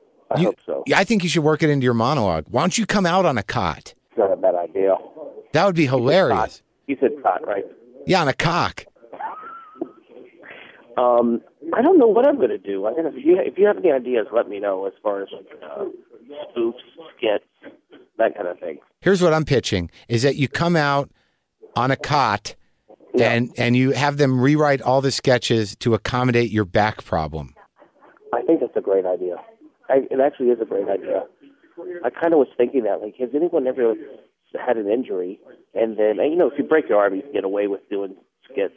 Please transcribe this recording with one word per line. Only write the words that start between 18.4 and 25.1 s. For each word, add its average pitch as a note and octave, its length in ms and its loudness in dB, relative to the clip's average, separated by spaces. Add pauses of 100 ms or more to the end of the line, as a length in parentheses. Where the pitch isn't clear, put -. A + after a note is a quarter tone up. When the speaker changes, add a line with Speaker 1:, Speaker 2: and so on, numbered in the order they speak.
Speaker 1:
of F2 100 -10
thing. D#2+ 200 -12 (240)
Speaker 2:
Here's F#3 200 0
what D#3+ 120 4
I'm D#3 100 0
pitching, G#2+ 460 -2 (180)
is A#2 140 0
that C3+ 140 0
you C#3 120 0
come E3+ 260 -2
out C#3+ 360 0 (680)
on B2 140 0
a C3+ 60 2
cot A#2+ 580 0 (600)
Speaker 1:
Yeah. A#2 160 4
Speaker 2:
and, A#2+ 280 0
and A#2+ 180 2
you C3 140 4
have C#3 260 0
them C3 240 2
rewrite C#3+ 400 4
all C3 220 2
the C3+ 100 0